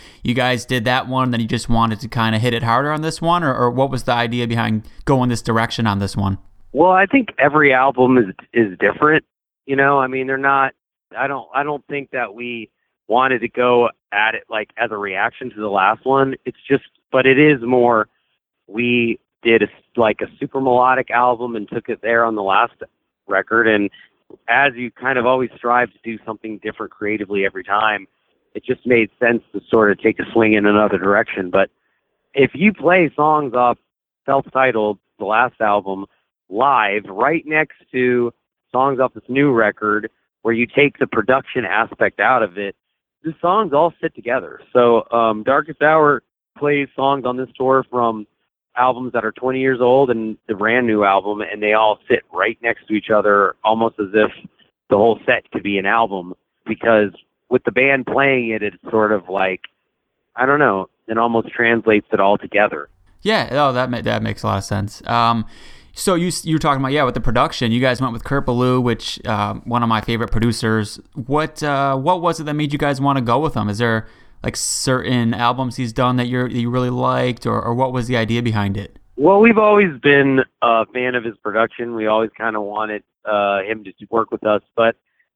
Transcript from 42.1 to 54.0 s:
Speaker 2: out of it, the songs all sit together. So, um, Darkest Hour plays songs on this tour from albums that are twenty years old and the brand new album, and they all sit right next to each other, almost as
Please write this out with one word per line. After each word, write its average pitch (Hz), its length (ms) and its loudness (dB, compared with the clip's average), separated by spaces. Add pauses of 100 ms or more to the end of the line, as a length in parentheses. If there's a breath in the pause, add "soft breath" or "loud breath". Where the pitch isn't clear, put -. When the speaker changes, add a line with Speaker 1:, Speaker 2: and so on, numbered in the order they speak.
Speaker 2:
out 117 220 2
of 92 160 -6
it, 98 160 -8 (480)
the 156 180 -8
songs 185 320 0
all 156 300 2
sit 165 120 -6
together. 101 460 -6 (120)
So, 120 380 4
um, 113 340 0
Darkest 147 360 -2
Hour 147 420 2 (360)
plays 143 360 -2
songs 135 300 0
on 123 120 -4
this 123 200 -8
tour 131 320 2
from 113 380 -2 (500)
albums 123 360 -2
that 113 120 -2
are 110 80 -4
twenty 131 280 -4
years 131 200 0
old 127 300 4
and 110 260 -4 (100)
the 110 80 -4
brand 113 320 0
new 107 180 2
album, 98 360 0
and 104 220 -8
they 104 100 2
all 107 260 2 (100)
sit - 140 2 (100)
right 101 280 -2
next 117 280 -4
to 107 60 -2
each 104 140 -4
other, 101 560 2
almost 113 340 0
as 101 140 -4